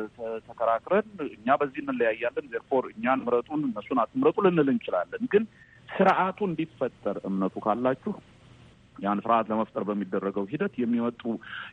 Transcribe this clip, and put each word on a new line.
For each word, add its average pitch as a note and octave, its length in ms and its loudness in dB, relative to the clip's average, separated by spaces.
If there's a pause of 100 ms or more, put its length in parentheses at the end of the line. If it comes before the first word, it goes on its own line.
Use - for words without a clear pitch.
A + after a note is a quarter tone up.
(120)
ተ-፣ A2+ 180 -10 (140)
ተከራክረን A#2 640 0 (160)
እኛ A2 320 -10
በዚህ C#3+ 260 -2
እንለያያለን፣ A#2+ 680 -2
ዜርፎር A#2 380 0
እኛን B2 340 0
ምረጡን A#2+ 420 0
እነሱን A#2+ 360 -2
አትምረጡ C3 420 2
ልንል E3+ 280 4
እንችላለን። G2 600 -2
ግን G#3+ 140 4 (460)
ስርዓቱ F#3 540 2
እንዲፈጠር D#3 800 -4
እምነቱ F#2+ 360 -2
ካላችሁ B2+ 540 0 (840)
ያን G2+ 240 -2
ስርዓት A2+ 280 2
ለመፍጠር G#2+ 360 -2
በሚደረገው G2 600 -2
ሂደት D3+ 320 -4
የሚመጡ፣ A#2 440 0 (520)